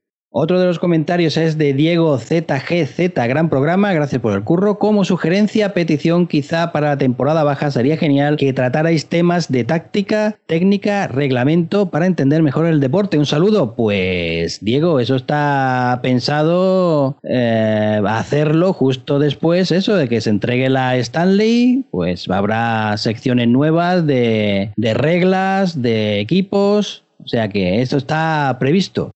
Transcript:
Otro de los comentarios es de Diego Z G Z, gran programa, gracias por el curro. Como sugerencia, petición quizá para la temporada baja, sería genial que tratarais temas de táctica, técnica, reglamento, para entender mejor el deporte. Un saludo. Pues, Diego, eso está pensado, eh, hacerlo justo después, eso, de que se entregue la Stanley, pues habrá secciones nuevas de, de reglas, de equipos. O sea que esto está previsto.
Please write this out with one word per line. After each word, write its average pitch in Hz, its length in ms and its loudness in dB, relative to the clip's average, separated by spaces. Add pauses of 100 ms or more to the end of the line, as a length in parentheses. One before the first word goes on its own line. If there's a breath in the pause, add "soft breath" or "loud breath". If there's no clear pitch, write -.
(320)
Otro 180 280 0
de 180 60 2
los 170 120 0
comentarios 170 580 0
es 160 220 0
de 143 160 2
Diego 160 420 2
Z 160 440 -2
G 165 260 -2
Z, 165 400 -2
gran 151 240 0
programa, 170 420 2
gracias 147 300 -2
por 110 100 0
el 98 120 -2
curro. 196 340 0
Como 202 260 2
sugerencia, 196 680 0
petición 165 540 0
quizá 165 420 -2
para 147 200 0
la 139 80 0
temporada 139 440 0
baja, 147 300 0
sería 131 240 2
genial 147 400 2
que 135 160 0
tratarais 151 540 0
temas 175 440 0
de 123 140 0
táctica, 208 840 -2
técnica, 196 600 0
reglamento, 151 840 0
para 156 160 0
entender 156 380 2
mejor 151 220 0
el 160 120 2
deporte. 156 400 0
Un 147 80 2
saludo. 160 480 0
Pues, 90 880 -2
Diego, 139 380 0
eso 123 160 0
está 131 840 0
pensado, 156 1200 0
eh, 110 840 0
hacerlo 151 680 0
justo 135 460 -2
después, 165 540 0
eso, 196 240 0
de 143 120 0
que 113 120 0
se 110 100 -2
entregue 127 400 0
la 127 260 0
Stanley, 214 960 0
pues 87 400 -4
habrá 107 680 -2
secciones 120 500 0
nuevas 160 580 2
de, 110 720 0
de 110 180 0
reglas, 180 880 0
de 107 380 0
equipos. 202 840 -2 (200)
O - 60 -20
sea 110 220 -2
que 98 320 0
esto 135 160 -2
está 156 600 -2
previsto. 156 580 -2